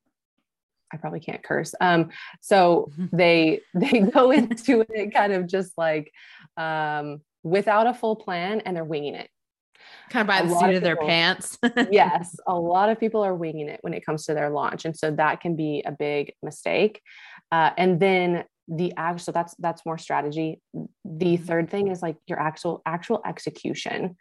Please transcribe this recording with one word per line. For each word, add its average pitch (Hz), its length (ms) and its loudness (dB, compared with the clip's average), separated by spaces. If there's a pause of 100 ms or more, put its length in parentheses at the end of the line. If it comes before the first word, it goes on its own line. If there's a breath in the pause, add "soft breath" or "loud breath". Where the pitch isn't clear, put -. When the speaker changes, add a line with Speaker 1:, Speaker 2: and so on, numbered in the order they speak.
(920)
Speaker 1:
I - 60 -12
probably 160 220 -10
can't - 220 -14
curse. 160 380 -4
Um, 165 300 4 (300 loud breath)
so 175 500 4 (100)
Speaker 2:
<laughs> 180 120 -6
Speaker 1:
they, 170 480 4 (120)
they 220 280 4
go 247 320 6
into 240 580 2
it 214 240 -6
kind 202 180 4
of 185 140 -2
just, 185 320 -4
like, 156 340 -2 (440 loud breath)
um, 151 640 -4 (240)
without 202 420 2
a 240 80 0
full 226 220 -2
plan, 190 500 -6
and 180 100 -6
they're 165 80 -6
winging 147 300 -6
it. - 140 -14 (840 loud breath)
Speaker 2:
Kind 247 120 0
of 202 60 -2
by 196 100 4
Speaker 1:
A 175 80 2
Speaker 2:
the 170 60 2
Speaker 1:
lot 175 80 2
Speaker 2:
seat 185 100 6
Speaker 1:
of 185 60 4
Speaker 2:
of 180 60 0
their 170 120 2
Speaker 1:
people 156 140 -2
Speaker 2:
pants. 170 500 2 (160)
<laughs> 233 160 0
Speaker 1:
Yes. 175 460 4 (100)
A 190 80 0
lot 175 340 2
of 220 120 0
people 214 240 0
are 190 100 0
winging 156 340 -6
it - 120 -12
when 170 140 -6
it - 120 -10
comes 156 200 -4
to 160 80 -2
their 147 140 -2
launch. 147 360 -4
And 160 120 -6
so 156 160 -2
that 151 280 0
can 170 160 -2
be 151 280 -4
a - 60 -8
big 147 500 -4
mistake. - 600 -2 (500 loud breath)
Uh, 160 260 4
and 180 220 2
then 180 460 2 (240)
the 175 280 -4
act-, 170 260 -6
so 170 100 -8
that's, 170 260 -4
that's 165 260 -6
more 165 140 -6
strategy. 151 640 -4 (120)
The 160 640 -4
Speaker 2:
Mm-hmm. 175 100 -2
Speaker 1:
third 165 260 -2
thing 202 180 -2
is, 180 120 -6
like, 160 160 -6 (120)
your 175 100 -6
actual, 156 480 -4
actual 175 400 -4
execution - 960 -8